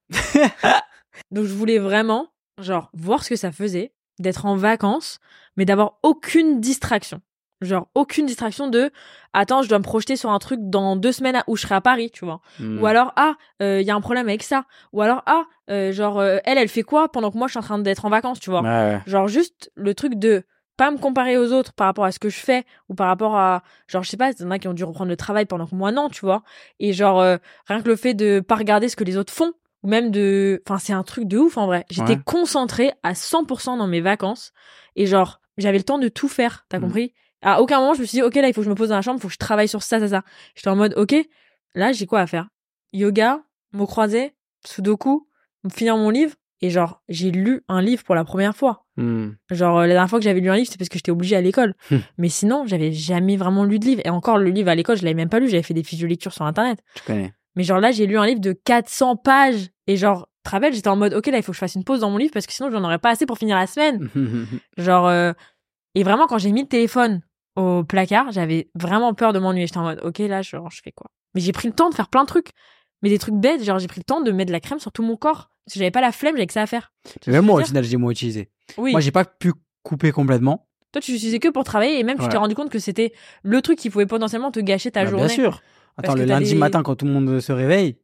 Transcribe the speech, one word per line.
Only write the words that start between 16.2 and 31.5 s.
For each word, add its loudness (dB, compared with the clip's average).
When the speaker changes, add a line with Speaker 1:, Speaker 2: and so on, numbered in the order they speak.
Speaker 2:
elle, 0
elle 4
fait -4
quoi 2
pendant -4
que -8
moi, -2
je -10
suis -8
en -8
train -4
d'être -2
en -2
vacances, 0
tu -10
vois. 0
Speaker 1:
Ouais, -2
ouais. 2
Speaker 2:
Genre, 2
juste -2
le -2
truc -4
de 2
pas 2
me -4
comparer 0
aux 2
autres 0
par 0
rapport 0
à 0
ce -12
que -4
je -8
fais 0
ou -12
par -2
rapport 0
à, 2
genre, -4
je -10
sais -8
pas, 0
il -12
y -8
en -4
a -2
qui -10
ont -4
dû -6
reprendre -6
le -4
travail -2
pendant -6
que -8
moi, -2
non, -2
tu -14
vois. 0
Et 0
genre, 4
euh, 4
rien -4
que -4
le 4
fait 0
de 2
pas 0
regarder 2
ce -8
que -4
les -4
autres -4
font 0
ou -6
même 2
de, 2
enfin, -4
c'est -6
un -2
truc -8
de 0
ouf, 4